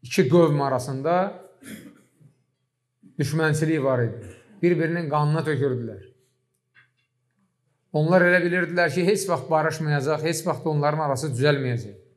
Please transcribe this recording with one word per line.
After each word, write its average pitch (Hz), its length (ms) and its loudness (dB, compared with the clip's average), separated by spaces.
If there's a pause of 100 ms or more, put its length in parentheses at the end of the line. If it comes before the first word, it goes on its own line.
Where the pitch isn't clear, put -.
İki - 240 0
qövm 156 400 4
arasında 135 480 -2 (2000)
düşmənçilik 156 640 0
var 131 260 2
idi. - 260 -12 (280)
Bir-birinin 170 480 0
qanına 151 360 0
tökürdülər. 123 560 -2 (1900)
Onlar 170 320 4
elə 180 160 6
bilirdilər 175 480 0
ki, 180 160 -2
heç 196 240 2
vaxt 165 160 -2
barışmayacaq, 151 800 0
heç 165 160 -2
vaxt 151 240 -4
onların 151 400 0
arası 139 240 -2
düzəlməyəcək. 123 720 -2 (160)